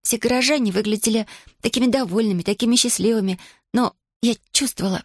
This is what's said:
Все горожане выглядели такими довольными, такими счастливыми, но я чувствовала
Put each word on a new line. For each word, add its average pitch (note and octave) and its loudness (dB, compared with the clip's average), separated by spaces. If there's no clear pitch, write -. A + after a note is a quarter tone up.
Все - -2
горожане B3 0
выглядели G#3+ 0
такими A#3 0
довольными, G#3+ 0
такими A3 0
счастливыми, G#3 0
но A#3+ 0
я A3+ 0
чувствовала G3 -2